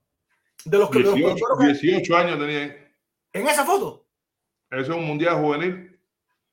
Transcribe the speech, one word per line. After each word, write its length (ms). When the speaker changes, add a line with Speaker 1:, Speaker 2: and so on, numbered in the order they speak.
Speaker 1:
de 120
los 120
que, 80
de 60
los 100
Speaker 2:
Dieciocho, 320
Speaker 1:
peloteros 120
que 80
Speaker 2:
dieciocho 300
años 220
tenía 240
ahí. 140
Speaker 1:
¿En 140
esa 180
foto? 420
Speaker 2:
Eso 220
es 60
un 80
mundial 300
juvenil. 640